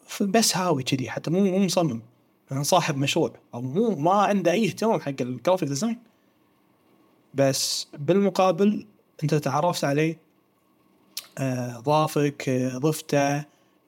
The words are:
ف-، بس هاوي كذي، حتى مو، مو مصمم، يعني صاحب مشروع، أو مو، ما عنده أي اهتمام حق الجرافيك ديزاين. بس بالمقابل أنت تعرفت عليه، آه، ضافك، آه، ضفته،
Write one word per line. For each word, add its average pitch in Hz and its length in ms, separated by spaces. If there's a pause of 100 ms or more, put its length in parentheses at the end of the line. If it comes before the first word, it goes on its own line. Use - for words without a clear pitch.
ف-، - 160
بس 214 340
هاوي 170 260
كذي، 127 260
حتى - 220
مو، 180 80
مو 190 200
مصمم، 170 420 (500)
يعني 135 120
صاحب 156 340
مشروع، 139 340 (220)
أو 120 80
مو، 180 340
ما 156 160
عنده 190 400
أي 202 160
اهتمام 208 320
حق 143 220
الجرافيك 135 480
ديزاين. 214 280 (1400)
بس - 540 (100)
بالمقابل 185 880 (380)
أنت 151 120
تعرفت 151 480
عليه، 156 360 (1200)
آه، 123 420
ضافك، 147 680
آه، 127 280
ضفته، 143 680 (420)